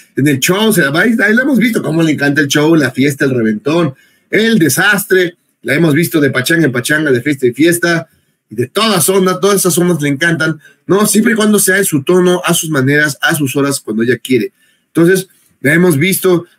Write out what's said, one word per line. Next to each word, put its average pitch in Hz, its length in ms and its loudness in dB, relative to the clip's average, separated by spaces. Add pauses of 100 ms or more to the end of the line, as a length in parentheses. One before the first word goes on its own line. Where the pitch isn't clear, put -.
(160)
en 135 120 0
el 139 120 0
show, 202 340 0
se 170 80 2
la 139 80 0
va, 156 120 0
ahí, 226 220 2
ahí 214 120 2
la 262 80 2
hemos 269 160 2
visto 220 240 0
cómo 156 180 -2
le 160 120 2
encanta 143 280 0
el 143 60 0
show, 151 280 2
la 143 140 0
fiesta, 143 360 -2
el 131 100 0
reventón, 131 580 -2 (380)
el 220 260 2
desastre, 180 800 0 (240)
la 135 140 -4
hemos 165 180 2
visto 165 260 0
de 139 120 2
pachanga 151 340 0
en 131 60 0
pachanga, 147 400 -2
de 120 100 0
fiesta 139 240 -4
en 120 80 2
fiesta, 170 560 0 (400)
y 107 60 -16
de 120 100 -2
todas 202 440 -2
ondas, 185 300 0
todas 202 180 2
esas 185 200 0
ondas 175 240 0
le 143 80 -2
encantan, 160 500 -2 (280)
¿no? 202 180 2
Siempre 220 280 0
y - 20 -2
cuando 214 240 2
sea 190 180 0
en 196 80 0
su 147 160 -2
tono, 180 420 2
a 165 120 -2
sus 160 160 -4
maneras, 147 500 0
a 151 140 0
sus 143 200 -4
horas, 139 240 -2
cuando 110 220 -6
ella 123 160 0
quiere. 113 340 -2 (360)
Entonces, 175 400 0 (340)
la 143 120 0
hemos 170 240 2
visto 180 500 0 (120)